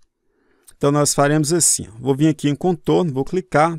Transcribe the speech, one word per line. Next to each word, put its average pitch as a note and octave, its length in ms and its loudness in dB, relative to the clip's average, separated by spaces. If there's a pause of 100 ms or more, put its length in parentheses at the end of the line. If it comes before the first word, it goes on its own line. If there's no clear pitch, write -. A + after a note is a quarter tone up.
(760)
Então, C#3+ 160 0
nós D3 220 0
faremos D3+ 400 0
assim, D#3 340 0
ó. G2 120 -20
Vou C3 160 -2
vir D3+ 140 2
aqui D3+ 200 -2
em C#3+ 60 -2
contorno, E3+ 580 -2
vou C3 100 -4
clicar, E3 560 -2